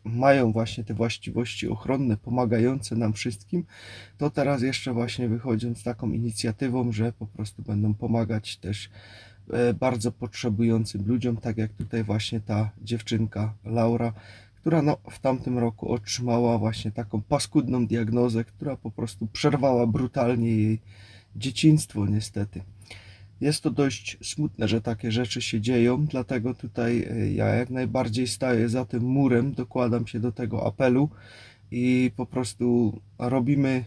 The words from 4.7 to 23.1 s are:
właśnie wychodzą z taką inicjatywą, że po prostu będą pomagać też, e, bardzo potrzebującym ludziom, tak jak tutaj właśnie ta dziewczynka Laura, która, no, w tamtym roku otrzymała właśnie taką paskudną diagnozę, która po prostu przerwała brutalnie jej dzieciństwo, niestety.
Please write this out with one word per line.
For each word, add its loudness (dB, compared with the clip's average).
właśnie -2
wychodzą -2
z -10
taką -4
inicjatywą, -2
że 0
po -12
prostu -10
będą 0
pomagać -2
też, -8
e, 2
bardzo 0
potrzebującym 0
ludziom, 0
tak -4
jak -2
tutaj -4
właśnie -2
ta -2
dziewczynka -2
Laura, 0
która, 4
no, 2
w -16
tamtym 0
roku -2
otrzymała 0
właśnie -2
taką -4
paskudną 2
diagnozę, 2
która -8
po -10
prostu -6
przerwała 2
brutalnie 2
jej 2
dzieciństwo, 2
niestety. -4